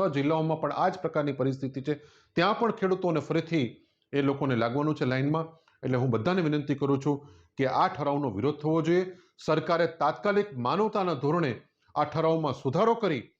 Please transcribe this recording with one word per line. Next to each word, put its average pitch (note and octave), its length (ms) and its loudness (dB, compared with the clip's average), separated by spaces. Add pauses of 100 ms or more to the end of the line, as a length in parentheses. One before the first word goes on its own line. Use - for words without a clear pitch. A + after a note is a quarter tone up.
(120)
જિલ્લાઓમાં D#3 480 0
પણ D3 100 -2
આ E3 180 2
જ F#3 80 -4
પ્રકારની D3 360 -2
પરિસ્થિતિ C3+ 480 -4
છે. D3 120 -2 (420)
ત્યાં F#3 240 2
પણ A#3 120 2
ખેડૂતોને F3+ 480 0
ફરીથી D#3 480 -2 (460)
એ C#3 80 2
લોકોને C#3 340 0
લાગવાનું C3+ 400 0
છે D3+ 100 -2
લાઇનમાં. C#3 400 0 (380)
એટલે B2+ 140 0
હું B2+ 120 2
બધાને D3 320 2
વિનંતી D3 340 0
કરું C#3 260 0
છું C#3+ 160 0 (400)
કે C3+ 80 0
આ D3 220 2
ઠરાવનો C#3+ 420 -2
વિરોધ B2+ 300 -2
થવો D#3+ 220 0
જોઈએ. F3 220 2 (340)
સરકારે D#3+ 500 0
તાત્કાલિક E3 680 0
માનવતાના F3+ 560 0
ધોરણે D3 380 0 (440)
આ D3+ 100 2
ઠરાવમાં D#3+ 480 0
સુધારો F3+ 420 2
કરી E3 280 -2 (160)